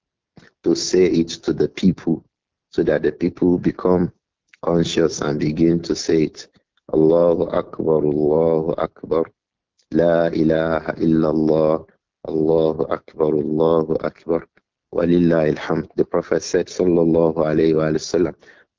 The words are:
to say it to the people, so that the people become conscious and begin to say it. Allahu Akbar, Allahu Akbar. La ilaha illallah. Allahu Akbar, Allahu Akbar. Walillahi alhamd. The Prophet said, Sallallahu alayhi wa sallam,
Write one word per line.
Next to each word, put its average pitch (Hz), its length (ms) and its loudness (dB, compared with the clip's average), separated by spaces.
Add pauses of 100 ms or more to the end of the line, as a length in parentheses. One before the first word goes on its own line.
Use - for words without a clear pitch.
(640)
to 85 100 2
say 90 320 2
it 82 220 0
to - 240 -6
the 73 160 0
people, 82 560 -2 (460)
so - 120 -2
that 80 200 0
the 76 100 0
people 87 460 0
become 87 540 0 (500)
conscious 82 580 0
and 73 180 -2
begin 82 440 0
to 80 120 -4
say 80 300 0
it. - 240 -10 (440)
Allahu 85 580 2
Akbar, 82 540 -2
Allahu 78 720 0
Akbar. - 480 -4 (680)
La 82 340 2
ilaha 80 680 0
illallah. 78 920 0 (400)
Allahu 78 640 0
Akbar, 80 440 -2
Allahu 78 680 0
Akbar. 80 460 -6 (440)
Walillahi 82 640 2
alhamd. 82 380 -6
The - 100 0
Prophet 82 380 -4
said, 85 240 -2
Sallallahu 82 720 2
alayhi 78 400 0
wa 78 220 0
sallam, 82 360 -2 (440)